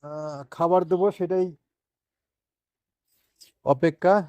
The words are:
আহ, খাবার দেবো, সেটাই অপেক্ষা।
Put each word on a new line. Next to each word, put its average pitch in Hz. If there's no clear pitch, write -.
আহ, 151
খাবার 175
দেবো, 180
সেটাই 185
অপেক্ষা। 160